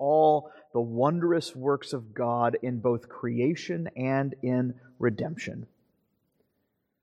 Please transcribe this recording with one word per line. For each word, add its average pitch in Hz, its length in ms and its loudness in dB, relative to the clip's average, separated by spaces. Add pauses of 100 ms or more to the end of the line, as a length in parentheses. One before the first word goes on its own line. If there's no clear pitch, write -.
all 151 500 4 (220)
the 120 80 2
wondrous 151 760 2
works 135 380 -2
of 113 220 -10
God 120 480 0
in 123 180 -2
both 120 280 0
creation 160 880 -2
and 135 460 0
in 127 320 0 (240)
redemption. 117 680 -4 (1300)